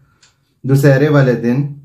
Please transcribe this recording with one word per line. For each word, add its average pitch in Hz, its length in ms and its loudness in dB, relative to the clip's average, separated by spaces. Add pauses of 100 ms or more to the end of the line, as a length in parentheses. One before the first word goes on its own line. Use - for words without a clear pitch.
(680)
ਦੁਸਹਿਰੇ 139 420 2
ਵਾਲੇ 131 260 0
ਦਿਨ 120 400 -4 (100)